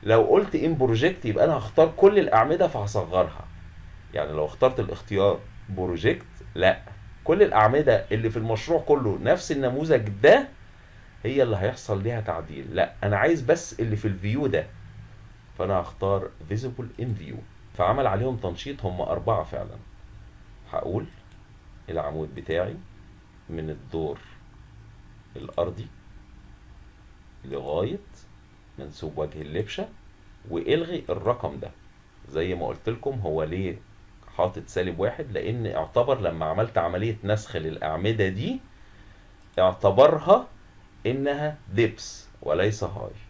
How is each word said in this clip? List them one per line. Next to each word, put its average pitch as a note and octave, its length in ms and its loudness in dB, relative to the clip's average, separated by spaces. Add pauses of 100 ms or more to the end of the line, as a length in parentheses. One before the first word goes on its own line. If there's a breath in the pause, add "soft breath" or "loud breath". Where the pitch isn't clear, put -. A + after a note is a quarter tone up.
لو A2+ 200 6
قلت F#3+ 340 6
In D#3 260 0
Project B2 440 2
يبقى G#2+ 180 4
أنا D#3 140 4
هختار D#3+ 380 4
كل G3+ 220 6
الأعمدة D#3 500 4
فهصغرها، F#2 760 0 (680)
يعني D2 180 -4
لو D2+ 120 0
اخترت B2+ 360 2
الاختيار G2 600 2 (360)
Project، F2+ 680 -2 (120)
لأ، F#2 280 4 (420)
كل F3+ 180 6
الأعمدة A2+ 680 6
اللي A2 180 0
في - 60 -6
المشروع A2+ 440 0
كله B2 420 2
نفس E3 300 2
النموذج C3+ 560 2 (140)
ده A#3+ 260 8 (760 soft breath)
هي C3+ 180 2
اللي A2+ 140 2
هيحصل G2 460 -2
ليها A#2 180 -2
تعديل، D#2 560 -8
لأ، - 260 0
أنا G#2 140 2
عايز D3 260 2
بس D#3 380 0
اللي A2 160 -2
في G#2 120 -4
الفيو G#2 380 -2
ده، D#2 200 0 (920)
فأنا F#2 160 0
هختار F#2+ 560 -2 (200)
Visible A#2 500 -8
in B2 80 -4 (120)
View. D2+ 160 -12 (380)
فعمل A#2 320 2
عليهم A2+ 300 0
تنشيط، G2 480 -8
هم F2+ 160 -4
أربعة E2 440 -2
فعلا. G#1+ 320 -10 (960)
هقول F2 340 -4 (840)
العمود D2+ 460 -4
بتاعي F2 420 -4 (720)
من D#2+ 220 -8
الدور D2+ 480 -6 (1160)
الأرضي E2+ 500 -6 (1600)
لغاية D2+ 540 -4 (800)
منسوب D2 400 -12
وجه D2+ 240 -6
اللبشة، F#2 460 -6 (640)
والغي E3 580 -2
الرقم F#2+ 520 -4
ده. D2 100 -12 (580)
زي E2+ 260 -2
ما D#2+ 120 -4
قلت - 220 -6
لكم، C3+ 320 -6
هو D#2 220 -2
ليه F2 340 -4 (600)
حاطط E2+ 300 0
سالب F2+ 320 -2
واحد؟ A#2 340 -2
لأن A2 340 -2
اعتبر A#2+ 540 0
لما E2 260 -2
عملت G2+ 320 0
عملية F#2 460 -2
نسخ G#2 320 -2
للأعمدة E2+ 720 -2
دي D#3+ 320 -4 (960 soft breath)
اعتبرها C#3+ 880 6 (580)
إنها C#3+ 520 -2 (140)
dips - 560 -2 (140)
وليس F#2 420 0
هاي - 260 -8 (200)